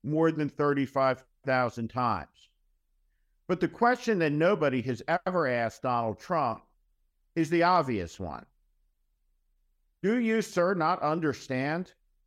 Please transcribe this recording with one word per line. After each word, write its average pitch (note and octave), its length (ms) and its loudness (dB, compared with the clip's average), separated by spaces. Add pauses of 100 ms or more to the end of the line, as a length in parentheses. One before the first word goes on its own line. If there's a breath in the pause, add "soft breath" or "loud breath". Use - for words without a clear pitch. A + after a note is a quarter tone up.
more D#3 260 2
than D3+ 180 -2
thirty-five C#3 760 0 (200)
thousand B2 440 -2
times. A2+ 400 -2 (1200)
But - 100 0
the E3+ 80 2
question A#3 540 0
that D#3 100 2
nobody D3+ 520 2
has B2 200 -6 (240)
ever F3 220 0
asked A#2+ 340 -2
Donald A#2+ 380 -2
Trump C#3 420 -2 (720)
is D#3+ 160 0
the E3+ 140 4
obvious C3 560 0
one. D#2 260 -10 (1600)
Do A#3 160 2
you, A3 200 2
sir, F#3 340 0
not E3+ 280 0
understand D3+ 920 -2 (340)